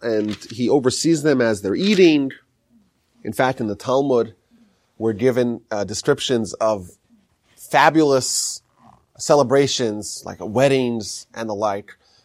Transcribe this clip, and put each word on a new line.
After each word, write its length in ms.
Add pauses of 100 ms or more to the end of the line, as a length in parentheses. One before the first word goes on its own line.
and 340 (160)
he 160
oversees 560
them 160
as 220
they're 140
eating. 560 (920)
In 80
fact, 300
in 60
the 80
Talmud, 600 (640)
we're 160
given, 480 (100)
uh, 140
descriptions 680
of 420 (580)
fabulous 1080 (560)
celebrations, 1080
like 160
weddings 920
and 160
the 60
like, 380 (320)